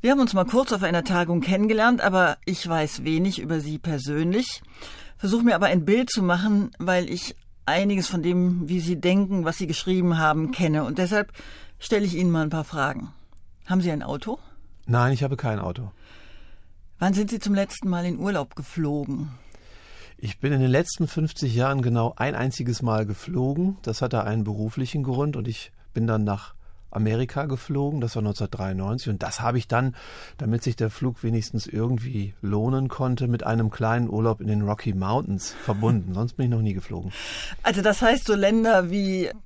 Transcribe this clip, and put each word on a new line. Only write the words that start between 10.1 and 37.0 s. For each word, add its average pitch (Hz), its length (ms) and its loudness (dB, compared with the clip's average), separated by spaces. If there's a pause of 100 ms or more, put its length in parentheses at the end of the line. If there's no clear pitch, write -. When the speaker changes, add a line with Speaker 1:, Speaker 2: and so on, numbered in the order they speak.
Speaker 1:
haben, 156 320 2
kenne. 156 320 2
Und 156 160 -4
deshalb 202 340 0 (460)
stelle 208 260 0
ich 180 120 0
Ihnen 180 160 4
mal 160 100 4
ein 151 80 0
paar 160 140 -2
Fragen. 147 480 -4 (540)
Haben 185 140 4
Sie 175 120 0
ein 147 100 -2
Auto? 214 380 -6 (460)
Speaker 2:
Nein, 120 260 4
ich 127 100 0
habe 139 140 -2
kein 110 240 -2
Auto. 92 320 -6 (1040)
Speaker 1:
Wann 185 160 2
sind 202 160 0
Sie 226 80 -4
zum 202 160 0
letzten 196 340 -2
Mal 175 160 0
in 175 140 -2
Urlaub 170 380 -4
geflogen? 147 720 -4 (880)
Speaker 2:
Ich - 220 -8
bin 139 120 0
in 135 80 2
den 131 120 4
letzten 160 340 2
fünfzig 151 480 -2
Jahren 131 260 2
genau 120 360 2
ein 135 180 -2
einziges 123 480 -2
Mal 110 240 2
geflogen. 143 760 -2
Das 113 200 -4
hatte 123 220 0
einen 107 180 0
beruflichen 110 640 -4
Grund 143 320 -2
und 113 100 -4
ich - 240 -8 (240)
bin 113 140 0
dann 110 160 2
nach 101 320 -2 (380)
Amerika 117 520 0
geflogen. 143 560 -2
Das 117 140 -2
war 110 60 -2
neunzehnhundertdreiundneunzig. 98 840 -2
Und 104 140 -2
das - 180 -6
habe 120 160 0
ich 120 100 -2
dann, 123 300 0 (400)
damit 117 260 -2
sich 120 140 -2
der 110 140 0
Flug 127 320 -4
wenigstens 113 440 -2
irgendwie 113 760 -2
lohnen 117 460 0
konnte, 127 400 -2
mit 120 180 0
einem 110 240 2
kleinen 117 400 0
Urlaub 110 320 0
in - 40 -4
den 104 140 2
Rocky 104 320 -2
Mountains 95 600 -2 (100)
verbunden. 104 480 0
Speaker 1:
<laughs> - 0 -
Speaker 2:
Sonst 110 220 -4
bin 131 100 -2
ich 123 60 2
noch 113 100 2
nie 107 140 0
geflogen. 90 360 -8 (520)